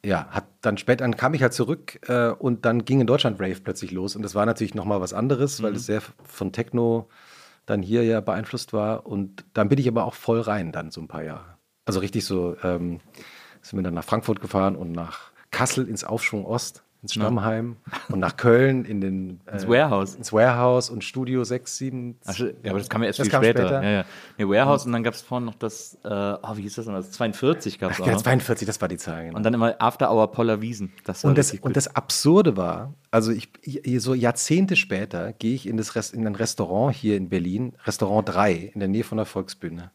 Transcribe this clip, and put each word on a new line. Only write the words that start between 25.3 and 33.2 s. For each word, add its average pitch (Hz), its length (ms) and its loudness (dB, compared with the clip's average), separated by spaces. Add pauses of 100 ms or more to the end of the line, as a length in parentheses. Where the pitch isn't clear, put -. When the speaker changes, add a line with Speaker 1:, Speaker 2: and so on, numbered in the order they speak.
Speaker 2:
noch 107 100 -10
das, - 480 -8
äh, - 40 -8
oh, 101 480 -4
wie 104 60 -8
hieß 101 140 -10
das 113 80 -8
denn? 107 100 -8
Das 95 160 -8
zweiundvierzig 123 680 -2
gab's 90 160 -2
Speaker 1:
Ach, 92 60 -4
Speaker 2:
auch 92 40 2
Speaker 1:
ja, 113 60 4
Speaker 2:
noch. 101 100 2
Speaker 1:
zweiundvierzig, 123 440 2
das 104 140 -4
war 92 80 0
die 90 100 -4
Zahl, 82 260 -8
genau. 82 120 -10
Speaker 2:
Und 107 60 -4
dann 113 120 4
immer 113 260 2
After 120 320 2
Hour 110 180 4
Poller 113 300 0
Wiesen. 110 320 -6 (120)
Das - 200 -8
war 147 60 4
Speaker 1:
Und 135 80 6
das, 135 100 4
Speaker 2:
richtig - 160 -8
Speaker 1:
und 135 60 0
Speaker 2:
gut. 127 80 0
Speaker 1:
das - 180 -2
Absurde 165 640 4
war, 90 360 -4 (160)
also 113 220 2